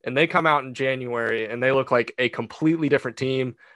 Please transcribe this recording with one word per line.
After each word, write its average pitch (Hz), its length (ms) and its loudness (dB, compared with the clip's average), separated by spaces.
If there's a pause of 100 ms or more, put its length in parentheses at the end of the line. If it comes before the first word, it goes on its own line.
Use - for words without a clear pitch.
and 127 140 -4
they 160 100 4
come 170 180 2
out 147 200 2
in 131 80 -14
January, 120 720 -2
and 120 180 -6
they 131 80 4
look 135 200 2
like 120 260 2
a 123 100 2
completely 156 600 0
different 131 260 0
team. 131 400 -2 (200)